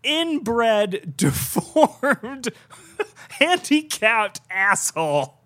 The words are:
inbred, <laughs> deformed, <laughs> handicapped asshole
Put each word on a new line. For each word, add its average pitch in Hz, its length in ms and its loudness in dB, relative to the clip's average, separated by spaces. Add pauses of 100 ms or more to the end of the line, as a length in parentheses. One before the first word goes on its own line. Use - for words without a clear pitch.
inbred, 233 1160 0
<laughs> - 0 -
deformed, 254 1300 0 (400)
<laughs> - 400 -12
handicapped 277 1080 0 (100)
asshole 165 960 0